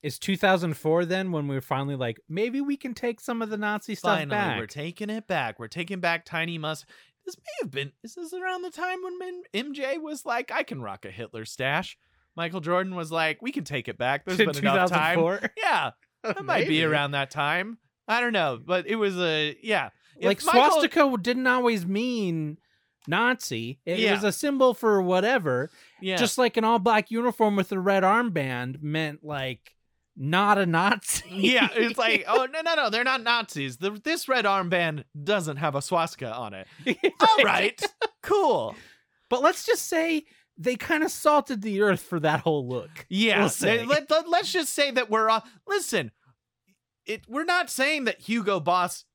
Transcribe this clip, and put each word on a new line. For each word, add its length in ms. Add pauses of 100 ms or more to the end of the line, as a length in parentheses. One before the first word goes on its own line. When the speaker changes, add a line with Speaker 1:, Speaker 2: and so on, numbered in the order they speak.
Speaker 1:
is 140
two 180
thousand 400
four 280
then 260
when 160
we 80
were 60
finally 340
like, 240 (100)
"Maybe 320
we 160
can 160
take 260
some 220
of 80
the 80
Nazi 380
stuff 240
Speaker 2:
Finally, 160
Speaker 1:
back"? 240
Speaker 2:
we're 80
taking 420
it 180
back. 320
We're 80
taking 320
back 260
Tiny 320
Mus-, 280 (400)
this 120
may 140 (100)
have 100
been, 200 (120)
is 120
this 180
around 280
the 80
time 340
when 180
M-, 220 (100)
M 200
J 240
was 280
like, 260
"I 120
can 180
rock 240
a 60
Hitler 320
stash"? 540 (380)
Michael 260
Jordan 340
was 160
like, 300
"We 100
can 120
take 240
it 100
back. 280
There's 140
Speaker 1:
<laughs> 0
In 120
Speaker 2:
been 80
enough 320
time." 260
Speaker 1:
two 40
thousand 200
four? 160
Speaker 2:
Yeah. 380
Speaker 1:
<laughs> 40 (240)
Speaker 2:
That 200
might 240
be 120
Speaker 1:
Maybe. 60
Speaker 2:
around 260
that 180
time. 480 (300)
I 120
don't 140
know, 300
but 240
it 80
was 220
a, 440
yeah. 280 (280)
If 80
Speaker 1:
Like, 180
Speaker 2:
Michael 280 (100)
Speaker 1:
swastika 400
didn't 240
always 400
mean 720 (500)
Nazi. 800
It 140
Speaker 2:
Yeah. 160
Speaker 1:
was 80
a 80
symbol 420
for 300
whatever. 680 (320)
Speaker 2:
Yeah. 160
Speaker 1:
Just 220
like 180
an 60
all-black 480
uniform 440
with 160
a 80
red 240
armband 760
meant, 420
like, 520 (420)
not 400
a 80
Nazi. 640
Speaker 2:
Yeah, 420
Speaker 1:
<laughs> 40
Speaker 2:
it's 240
like, 280
"Oh, 240
no, 100
no, 120
no, 160
they're 140
not 180
Nazis. 560
The, 140
this 360
red 180
armband 580 (200)
doesn't 340
have 180
a 60
swastika 520
on 220
it." 100 (200)
Speaker 1:
<laughs> 0
Right. 360
Speaker 2:
All 220
right, 380 (420)
cool. 520 (540)
Speaker 1:
But 140
let's 220
just 200
say 400 (320)
they 200
kinda 320
salted 520
the 200
earth 200
for 200
that 180
whole 280
look. 420
Speaker 2:
Yeah, 300
Speaker 1:
We'll 100
Speaker 2:
they, 300
Speaker 1:
say. 60
Speaker 2:
let, 240
let, 200
let's 240
just 200
say 180
that 180
we're, 200
uh, 120 (260)
listen, 440 (920)
it, 220
we're 160
not 260
saying 360
that 160
Hugo 400
Boss 420 (120)